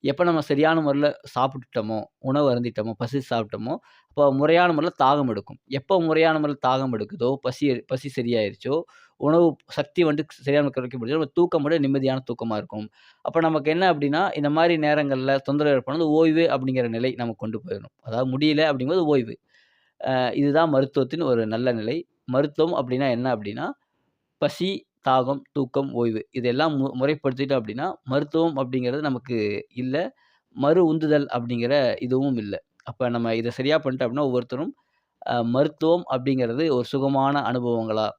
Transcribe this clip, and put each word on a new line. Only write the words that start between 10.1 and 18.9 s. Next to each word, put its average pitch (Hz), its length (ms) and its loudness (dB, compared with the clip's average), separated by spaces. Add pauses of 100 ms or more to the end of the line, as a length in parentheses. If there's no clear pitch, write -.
சரியான 143 260 2
முறையில 135 120 -2
கிடைக்கப்படுச்சோ, 127 420 -4
நம்ம 151 160 -2
தூக்கம் 175 280 2
கூட 147 180 0
நிம்மதியான 135 460 0
தூக்கமா 113 320 -6
இருக்கும். 107 280 -10 (400)
அப்ப - 160 0
நமக்கு 156 300 2
என்ன 175 180 2
அப்படின்னா, 147 340 0 (120)
இந்த 147 140 0
மாதிரி 165 280 4
நேரங்கள்ல 139 600 0
தொந்தரவு 143 380 2
ஏற்படும்போது 151 360 0
ஓய்வு 160 380 4
அப்படிங்கிற 131 400 0
நிலை 117 260 -2
நமக்கு 117 280 -6
கொண்டு 110 160 -6
போயிடும். 101 340 -10 (100)
அதாவது 123 260 -2
முடியல 147 360 2
அப்படிங்கும்போது 147 400 0